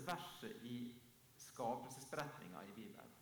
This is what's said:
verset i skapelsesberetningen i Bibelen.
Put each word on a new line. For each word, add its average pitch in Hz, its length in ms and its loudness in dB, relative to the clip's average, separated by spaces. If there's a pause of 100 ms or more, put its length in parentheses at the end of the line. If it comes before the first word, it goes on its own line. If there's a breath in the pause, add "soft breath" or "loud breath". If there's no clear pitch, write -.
verset 131 580 -4
i 120 120 -2 (600)
skapelsesberetningen 127 1300 2
i 101 80 -10
Bibelen. - 460 -10